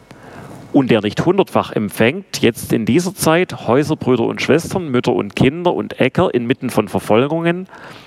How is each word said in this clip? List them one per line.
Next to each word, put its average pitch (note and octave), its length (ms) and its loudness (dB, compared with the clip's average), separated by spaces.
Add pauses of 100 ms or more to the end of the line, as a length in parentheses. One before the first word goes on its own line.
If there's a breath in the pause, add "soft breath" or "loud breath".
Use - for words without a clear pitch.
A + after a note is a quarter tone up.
(720 loud breath)
und C3 180 4
der A#2 80 6
nicht - 260 -2
hundertfach F3 460 0
empfängt, A2+ 680 -2
jetzt - 320 0
in A2+ 120 0
dieser E3+ 300 2
Zeit E3 500 0
Häuser, D3+ 300 2
Brüder A#2 300 0
und A2 160 -4
Schwestern, E3+ 480 0
Mütter B2+ 240 0
und G2+ 240 -4
Kinder E3+ 360 2
und G#2 280 -4
Äcker E3 320 0
inmitten B2 360 -2
von G#2+ 200 0
Verfolgungen E3 800 0 (400 loud breath)